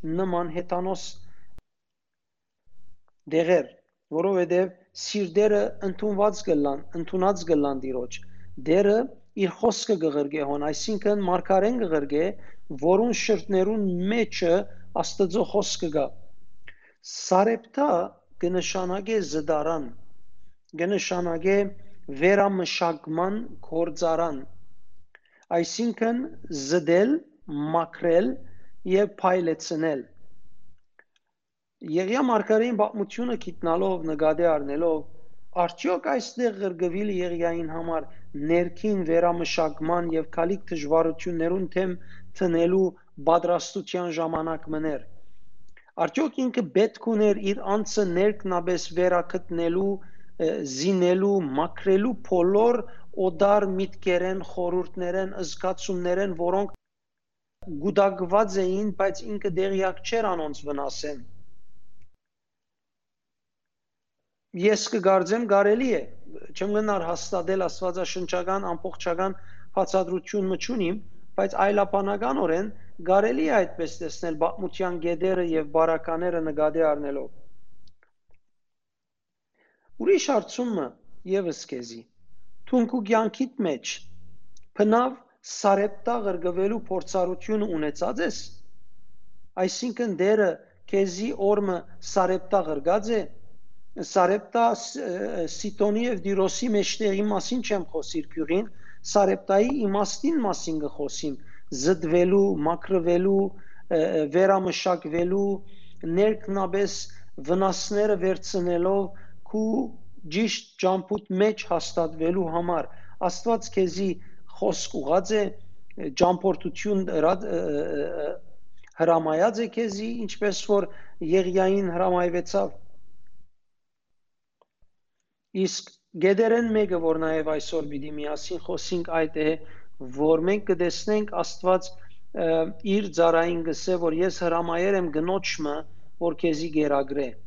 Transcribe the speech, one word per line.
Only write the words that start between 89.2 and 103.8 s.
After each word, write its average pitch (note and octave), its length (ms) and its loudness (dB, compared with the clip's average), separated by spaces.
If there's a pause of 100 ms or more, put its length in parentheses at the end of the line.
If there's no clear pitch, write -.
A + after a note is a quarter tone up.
այսինքն G#3 580 -2
դերը G3 360 4 (320)
քեզի G3 460 0 (120)
օրմը G3 380 2 (220)
Սարեպտա F#3 600 2
ղրգած E3 480 0
է, G#3+ 140 2 (720)
Սարեպտա G3 760 2
Ս-, - 260 -4
ը, G3 480 -4
Սիտոնի G#3 600 0
և A#3 200 -2
Դիրոսի G3 460 2
մեջտեղի G#3 560 2
մասին G#3+ 360 0
չեմ G3 240 -2
խոսիր D#3 440 -6
քյուրին, E3+ 420 -2 (300)
Սարեպտայի G3 760 4
իմաստին G#3 640 0
մասին E3+ 400 -2
կխոսիմ, C#3+ 560 -6 (360)
զդվելու, F3 840 4
մաքրվելու, F3 840 2
ը, - 560 -2